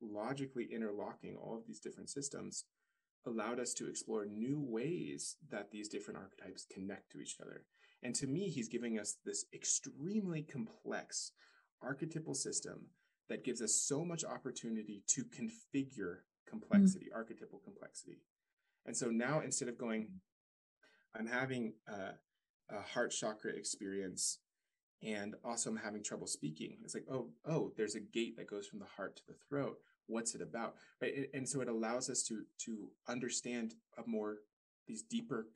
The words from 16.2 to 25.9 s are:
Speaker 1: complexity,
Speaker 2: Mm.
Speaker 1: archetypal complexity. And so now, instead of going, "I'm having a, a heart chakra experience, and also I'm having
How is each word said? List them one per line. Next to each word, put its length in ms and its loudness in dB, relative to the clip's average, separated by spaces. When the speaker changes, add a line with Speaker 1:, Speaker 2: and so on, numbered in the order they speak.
Speaker 1:
complexity, 640 10
Speaker 2:
Mm. 60 -6
Speaker 1:
archetypal 440 -6
complexity. 600 -12
And 100 -4
so 140 4
now, 300 6
instead 300 0
of 80 -4
going, 420 0
"I'm 120 -2
having 460 2
a, 280 -4
a 120 -4
heart 300 2
chakra 420 0
experience, 840 0
and 340 -2
also 240 2
I'm 80 0
having 260 -2